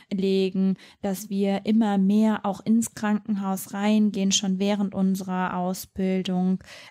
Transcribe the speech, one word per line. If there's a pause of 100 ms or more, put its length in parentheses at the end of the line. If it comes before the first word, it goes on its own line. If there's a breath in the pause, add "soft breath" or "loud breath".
(120 loud breath)
legen, (280 loud breath)
dass
wir
immer
mehr
auch
ins
Krankenhaus
reingehen,
schon
während
unserer
Ausbildung. (260 loud breath)